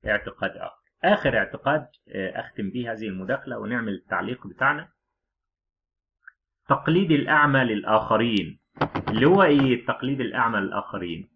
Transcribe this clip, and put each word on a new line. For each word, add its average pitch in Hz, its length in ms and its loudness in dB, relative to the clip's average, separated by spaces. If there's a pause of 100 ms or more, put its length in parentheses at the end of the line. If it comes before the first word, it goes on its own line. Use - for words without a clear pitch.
اعتقاد 104 440 -4
آخر. - 300 -14 (220)
آخر 165 340 4
اعتقاد، 139 500 0 (220)
آه، 95 300 -6
أختم 107 300 -8
به 120 220 -6
هذه 110 160 -6
المداخلة 104 520 -6
ونعمل 110 340 -4
التعليق 95 540 -6
بتاعنا، 147 420 -2 (1800)
تقليد 160 420 2
الأعمى 143 520 4
للآخرين. 110 960 0 (500)
اللي 110 160 2
هو 190 180 6
إيه 139 320 6
التقليد 131 460 -4
الأعمى 117 380 0
للآخرين؟ 90 760 -6